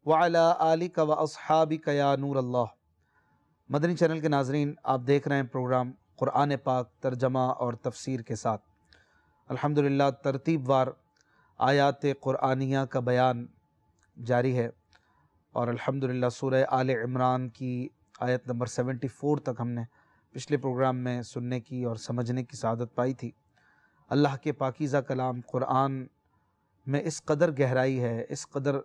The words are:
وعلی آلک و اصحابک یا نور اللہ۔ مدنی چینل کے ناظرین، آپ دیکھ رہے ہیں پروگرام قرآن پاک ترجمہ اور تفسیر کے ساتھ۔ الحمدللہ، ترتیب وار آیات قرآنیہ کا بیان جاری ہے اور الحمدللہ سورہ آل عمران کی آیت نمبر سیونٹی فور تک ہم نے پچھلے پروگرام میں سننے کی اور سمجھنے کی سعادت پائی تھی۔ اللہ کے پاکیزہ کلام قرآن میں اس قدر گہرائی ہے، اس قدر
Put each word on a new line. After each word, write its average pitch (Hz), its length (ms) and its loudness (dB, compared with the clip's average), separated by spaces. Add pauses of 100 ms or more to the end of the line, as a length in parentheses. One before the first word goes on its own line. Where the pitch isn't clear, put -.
وعلی 165 540 6
آلک 165 400 2
و 156 140 2
اصحابک 156 760 2
یا 143 280 4
نور 139 200 -4
اللہ۔ 123 280 0 (1040)
مدنی 151 280 2
چینل 160 240 2
کے 156 80 -2
ناظرین، 143 460 0 (100)
آپ 131 220 0
دیکھ 143 220 2
رہے 143 80 2
ہیں 139 60 0
پروگرام 127 500 -2 (240)
قرآن 139 480 2
پاک 127 360 -2
ترجمہ 127 380 -2
اور 127 340 0
تفسیر 123 480 -6
کے 113 160 -8
ساتھ۔ 110 260 -2 (840)
الحمدللہ، 139 640 2 (120)
ترتیب 139 480 -2
وار 131 160 4 (720)
آیات 139 440 4 (180)
قرآنیہ 135 580 0
کا 135 220 -2
بیان 123 460 2 (800)
جاری 123 340 2
ہے 117 120 -2 (840)
اور 120 160 -2
الحمدللہ 127 600 -2
سورہ 131 400 2
آل 131 220 2
عمران 127 580 0
کی 123 400 -6 (320)
آیت 123 260 -2
نمبر 123 200 -4
سیونٹی 127 420 -4
فور 147 300 -2
تک 143 120 -4 (100)
ہم 120 80 -4
نے 120 140 -4 (480)
پچھلے 139 260 -4
پروگرام 131 400 0
میں 123 260 -4
سننے 123 380 -6
کی 123 240 -8
اور 113 120 -4
سمجھنے 123 480 -4
کی 123 120 -16
سعادت 120 380 -4
پائی 127 200 0
تھی۔ 120 160 -10 (760)
اللہ 139 340 2
کے 151 100 -2
پاکیزہ 135 440 -2
کلام 127 500 -2
قرآن 131 600 -2 (800)
میں 139 140 0
اس 165 240 -6
قدر 156 260 2
گہرائی 131 500 0
ہے، 117 280 -2
اس - 200 -10
قدر 139 360 -2